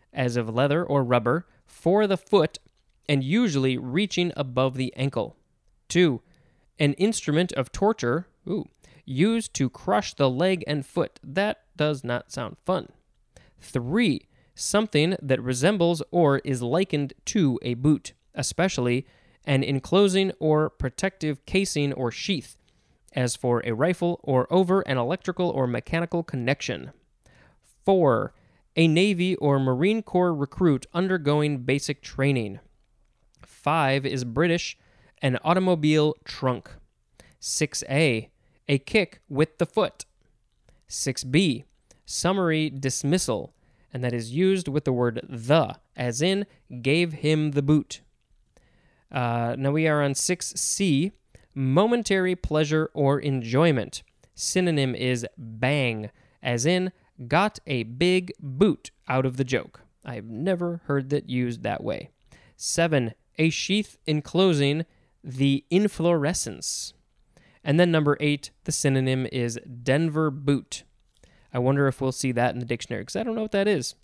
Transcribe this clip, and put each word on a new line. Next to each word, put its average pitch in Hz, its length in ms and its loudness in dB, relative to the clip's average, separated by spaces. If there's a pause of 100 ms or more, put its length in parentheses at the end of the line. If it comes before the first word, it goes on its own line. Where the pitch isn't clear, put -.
(120)
as 127 240 -2
of 113 180 -2
leather 143 300 2
or 143 180 0
rubber, 123 460 0 (180)
for 202 420 0
the 190 100 0
foot, - 420 2 (480)
and 139 160 2
usually 139 540 2
reaching 175 580 -2
above 131 400 -2
the 127 220 -4
ankle. 131 400 -4 (500)
Two, 156 340 2 (560)
an 143 180 2
instrument 175 580 0
of - 180 -4
torture, 170 560 -2 (200)
ooh, 170 180 -4 (400)
used 214 480 0
to 131 160 0
crush - 440 -2
the 139 160 2
leg 170 380 0
and 143 180 -4
foot. - 380 -4
That 190 380 -4 (160)
does 151 260 -2
not 120 280 -6
sound - 340 -10
fun. 180 240 -2 (720)
Three, 143 680 -2 (260)
something 190 680 0
that 131 200 0
resembles 165 680 2
or 147 280 4
is 131 220 -4
likened 143 520 -2 (140)
to 143 340 2
a 123 140 -4
boot, 139 360 2 (240)
especially 131 720 -2 (380)
an 139 180 2
enclosing 190 800 2
or 156 280 2
protective 151 760 -6
casing 147 480 -2
or 123 180 -4
sheath, - 460 -8 (560)
as 123 240 -2
for 120 260 0
a - 80 -4
rifle 170 500 -2
or 127 300 2
over 185 300 4
an 131 160 -2
electrical 175 520 -2
or 135 160 -2
mechanical 165 560 -2
connection. 123 680 -4 (920)
Four, 147 480 4 (420)
a 165 140 6
Navy 180 480 2
or 143 200 2
Marine 135 460 2
Corps 180 320 0
recruit 143 580 0
undergoing 151 640 0
basic 135 420 -2
training. 127 580 -2 (840)
Five 139 600 0
is 131 200 -4
British, 165 520 0 (440)
an 127 240 0
automobile 156 680 2 (120)
trunk. - 460 -4 (680)
Six - 500 -4
A, 135 400 2 (380)
a 143 120 2
kick - 500 -2
with 147 300 0
the 170 60 0
foot. - 400 -4 (840)
Six - 340 -6
B, 135 400 0 (420)
summary 170 640 0
dismissal, 135 840 -2 (400)
and 123 100 -8
that 120 100 -2
is 117 200 -6
used 185 340 0
with 147 160 -2
the 139 80 0
word 120 360 0
the, 120 480 2 (200)
as 120 260 -4
in 190 240 0 (360)
gave 156 320 2
him 151 380 0
the 143 100 0
boot. 147 400 2 (1080)
Uh, 117 480 -2
now 135 140 0
we 160 160 2
are 151 160 2
on 139 100 0
six - 420 -4
C, 175 580 0 (420)
momentary 185 800 2
pleasure 156 580 0
or 139 260 2
enjoyment. 131 840 0 (320)
Synonym 156 600 0
is 123 300 -2 (120)
bang, 117 720 -2 (340)
as 123 220 -2
in 180 260 2 (360)
got 180 380 0
a 127 180 -4
big 175 560 0
boot 147 520 0 (160)
out 131 180 0
of 127 120 -4
the 135 80 -2
joke. 123 360 -6 (240)
I've 113 200 -12
never 170 600 -4
heard 139 240 -2
that 143 200 -4
used 123 340 -4
that 107 200 -4
way. - 260 -6 (480)
Seven, 147 560 0 (260)
a 160 100 4
sheath - 560 -2
enclosing 151 800 2 (380)
the 139 460 0
inflorescence. 170 1200 0 (720)
And 147 160 2
then 175 120 6
number 151 280 4
eight, 147 320 -2 (140)
the - 60 -4
synonym 131 600 0
is 120 280 -4 (240)
Denver 151 480 2
boot. 139 520 -2 (720)
I 127 60 -2
wonder 139 280 2
if 127 140 -2
we'll 131 100 0
see 127 220 -4
that 120 200 0
in 123 60 -8
the 120 60 -8
dictionary, 117 400 -6
'cause - 100 -10
I 202 80 -4
don't 226 120 -4
know 226 60 -4
what 214 100 -6
that 196 160 0
is. 170 360 -2